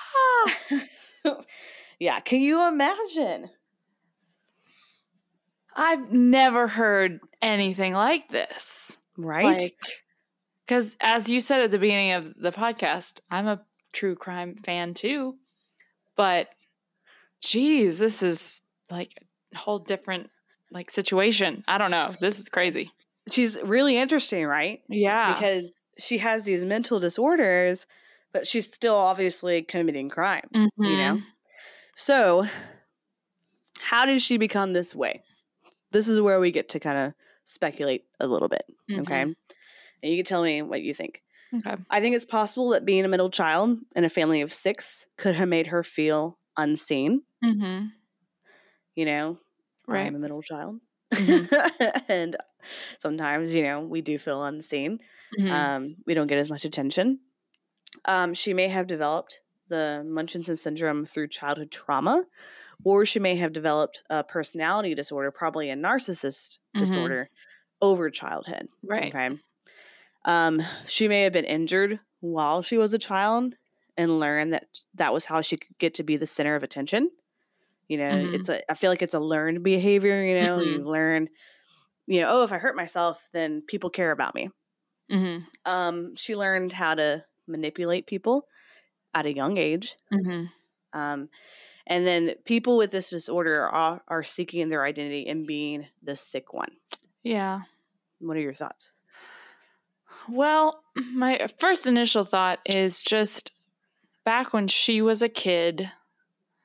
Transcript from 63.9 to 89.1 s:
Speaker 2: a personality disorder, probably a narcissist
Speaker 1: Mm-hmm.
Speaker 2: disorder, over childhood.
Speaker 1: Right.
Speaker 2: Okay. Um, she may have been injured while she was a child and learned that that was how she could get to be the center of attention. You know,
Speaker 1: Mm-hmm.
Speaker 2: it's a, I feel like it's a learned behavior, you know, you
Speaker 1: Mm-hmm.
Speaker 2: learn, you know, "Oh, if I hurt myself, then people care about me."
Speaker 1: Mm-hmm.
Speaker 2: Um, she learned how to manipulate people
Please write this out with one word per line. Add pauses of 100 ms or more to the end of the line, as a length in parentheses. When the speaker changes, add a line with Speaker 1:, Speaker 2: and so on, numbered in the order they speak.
Speaker 2:
a
personality
disorder,
probably
a
narcissist (180)
Speaker 1:
Mm-hmm.
Speaker 2:
disorder, (520)
over
childhood. (160)
Speaker 1:
Right.
Speaker 2:
Okay. (880)
Um, (260)
she
may
have
been
injured (200)
while
she
was
a
child (420)
and
learned
that (300)
that
was
how
she
could
get
to
be
the
center
of
attention. (800)
You
know,
Speaker 1:
Mm-hmm.
Speaker 2:
it's
a,
I
feel
like
it's
a
learned
behavior,
you
know,
you
Speaker 1:
Mm-hmm.
Speaker 2:
learn, (760)
you
know,
"Oh,
if
I
hurt
myself,
then
people
care
about
me." (640)
Speaker 1:
Mm-hmm. (200)
Speaker 2:
Um,
she
learned
how
to (240)
manipulate
people (640)